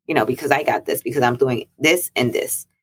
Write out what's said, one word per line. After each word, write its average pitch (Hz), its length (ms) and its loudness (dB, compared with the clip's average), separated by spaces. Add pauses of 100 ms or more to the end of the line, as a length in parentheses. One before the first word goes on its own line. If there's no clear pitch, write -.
you - 80 -2
know, 120 100 2
because 123 280 -2
I 143 100 2
got 117 240 -2
this, - 160 -2
because 131 200 -2
I'm 123 140 4
doing 123 300 0 (120)
this 160 360 0
and 120 180 0
this, - 340 -6 (160)